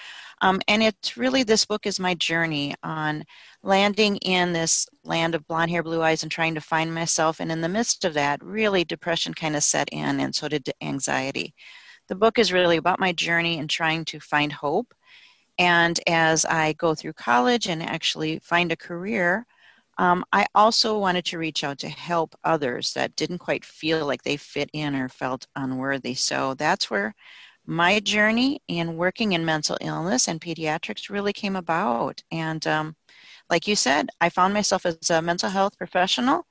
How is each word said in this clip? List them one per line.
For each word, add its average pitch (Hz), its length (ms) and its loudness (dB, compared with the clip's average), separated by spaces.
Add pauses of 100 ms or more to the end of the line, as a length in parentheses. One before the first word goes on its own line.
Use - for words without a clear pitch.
(420)
Um, 190 260 4
and 214 160 4
it's - 320 0
really, 254 280 0
this 214 220 4
book 214 200 -4
is 190 140 -4
my 180 160 0
journey 160 580 -2 (100)
on 156 400 -4 (380)
landing 202 560 2
in 180 360 0
this 165 340 0 (160)
land 165 320 -2
of 151 120 -6
blonde 165 240 0
hair, 170 120 0
blue 165 180 -2
eyes, 160 220 2
and 160 80 -8
trying 165 240 -2
to 151 60 -6
find 165 320 -2
myself. 165 460 0
And 165 120 -4
in 160 100 -4
the 165 80 0
midst 226 360 -2
of 156 100 0
that, 143 280 0
really 196 400 0
depression 165 520 -4
kinda 151 260 -2
set 143 300 0
in, 143 280 -2
and 139 160 -4
so 151 140 -4
did 147 160 -4
the 143 160 -6
anxiety. 139 720 -4 (540)
The 196 80 -6
book 220 240 4
is 185 120 4
really 175 260 4
about 175 220 0
my 180 140 0
journey 170 460 0
and 151 100 -6
trying 160 360 0
to 151 140 -10
find 147 320 0
hope. 151 420 -4 (640)
And 170 480 4
as 160 360 4
I 156 300 0
go 156 220 0
through 156 180 -10
college 240 540 2
and 165 160 -4
actually 160 560 -4
find 170 320 0
a 160 40 -2
career, 185 680 -2 (520)
um, 180 360 4
I 202 200 4
also 214 460 4
wanted 180 260 0
to 175 120 -6
reach 160 260 -4
out 143 160 -4
to 156 80 -8
help 160 560 -4
others 147 500 0
that - 220 -4
didn't 175 220 -2
quite - 260 -4
feel 156 420 -2
like 131 180 -2
they 143 120 -2
fit - 380 -6
in 151 200 -4
or 131 140 -2
felt 131 480 -6
unworthy. 131 600 -4
So 135 380 -2
that's 156 380 -2
where 196 240 -2 (500)
my 175 360 2
journey 220 640 2
in 170 300 -2
working 185 340 0
in 165 140 2
mental 156 340 0
illness 156 480 0
and 165 140 -4
pediatrics 160 680 -6
really 202 220 -2
came 196 240 -4
about. 170 720 -2
And, 160 380 -4
um, 156 300 -2 (520)
like 170 200 2
you 208 80 4
said, 277 320 2 (100)
I 170 100 4
found 185 240 2
myself 202 320 0
as 170 240 -2
a 165 120 4
mental 175 280 -2
health 196 280 0
professional, 240 720 0